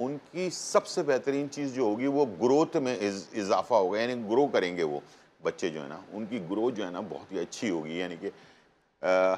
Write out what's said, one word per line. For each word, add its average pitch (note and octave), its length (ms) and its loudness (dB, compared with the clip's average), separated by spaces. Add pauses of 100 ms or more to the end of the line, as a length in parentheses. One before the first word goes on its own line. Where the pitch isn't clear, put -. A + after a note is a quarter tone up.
उनकी D3 500 -6
सबसे - 520 0
बेहतरीन C#3 460 2
चीज़ C#3 260 -6
जो C3 100 2
होगी A2+ 220 2
वो C#3 200 4
ग्रोथ B2+ 500 4
में B2+ 240 0
इज-, G2 340 -2
इजाफा G#2 420 2
होगा, G2 240 4
यानी B2 140 0
ग्रो A#2+ 320 2
करेंगे F2+ 360 0
वो D2 200 -2 (420)
बच्चे E2+ 260 -2
जो D2+ 120 -8
है C#2 60 -10
ना, D#2+ 240 -12
उनकी G#2+ 260 -8
ग्रोथ G2+ 340 -2
जो G#2 120 -4
है F2 60 -8
ना F2 100 -6
बहुत E2 320 -10
ही F#2+ 60 -4
अच्छी F2 300 -6
होगी, E2 320 -4
यानी F2 160 -6
कि, F#2 100 -8
अ, - 1120 -2